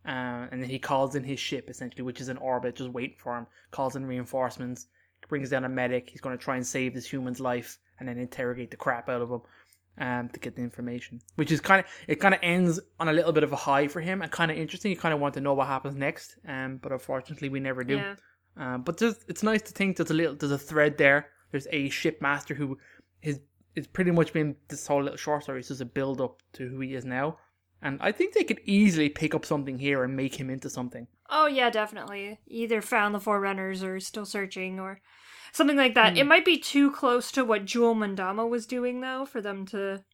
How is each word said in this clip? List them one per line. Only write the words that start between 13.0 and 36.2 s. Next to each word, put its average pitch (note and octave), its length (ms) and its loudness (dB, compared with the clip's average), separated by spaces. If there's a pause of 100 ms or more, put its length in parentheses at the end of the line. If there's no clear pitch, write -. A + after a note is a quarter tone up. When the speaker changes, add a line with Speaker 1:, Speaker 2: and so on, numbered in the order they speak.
Speaker 1:
a D#3 40 4
little E3 200 4
bit D3+ 120 4
of C#3+ 80 0
a C#3 40 0
high C#3+ 300 4
for D#3 140 -6
him F#3 220 -2
and D#3+ 100 -8
kinda D#3+ 220 0
interesting. E3 360 -4
You F3 80 0
kinda D#3+ 180 2
want C#3+ 180 0
to C#3 60 -6
know C#3 140 2
what C3+ 140 2
happens C#3 260 -4
next, C#3 420 -6 (120)
um, C3 300 -6
but C3+ 120 -10
unfortunately C3+ 600 -6
we C3+ 100 -4
never C3 240 -4
do. C#3 140 0
Speaker 2:
Yeah. G3 160 -6 (420)
Speaker 1:
Um, B2+ 260 -6
but E3 160 -4
just, A3+ 300 0
it's - 140 -8
nice G#3+ 200 2
to - 100 -18
think G3 240 0
there's E3 140 0
a D#3 40 2
little, D#3 200 2
there's C#3+ 180 -2
a C#3 60 0
thread D3 400 2
there. C#3+ 300 6 (220)
There's C#3 200 -4
a C#3 200 0
shipmaster C#3+ 640 0
who C#3 240 -4 (440)
is, D3 180 -4 (360)
it's D3+ 100 -6
pretty F3+ 240 2
much E3 220 4
been D3+ 240 0 (120)
this - 180 -10
whole C#3+ 160 4
little C#3+ 140 -4
short D3 280 -2
story. C3 160 -6
It's - 80 -10
just C3+ 120 -8
a C3 40 -6
build C3+ 360 -2
up B2+ 220 -4 (120)
to C3 140 -10
who C3 120 -10
he C3+ 140 -6
is B2 100 -8
now. C3+ 340 -2 (440)
And C#3 200 -4
I G#3 100 2
think F#4+ 220 0
they G4+ 100 4
could - 200 -2
easily G3 440 6
pick D3+ 260 0
up D#3 120 -2
something C#3 320 -2
here C#3 260 2
and C3 120 -2
make C3+ 220 -2
him C3 120 -6
into C3+ 180 -8
something. B2 380 -8 (240)
Speaker 2:
Oh, D4+ 160 6
yeah, C4 240 4
definitely. G#3 760 -4
Either A3+ 360 -2
found G#3 320 2
the G3+ 60 -4
Forerunners G3 640 0
or F#3+ 180 -4
still G#3 260 -10
searching F#3+ 520 -6
or F#3+ 220 -10 (520)
something D4 260 4
like B3+ 160 6
that. A3 180 8
Speaker 1:
Hmm. F3 60 2
Speaker 2:
It C#4 80 6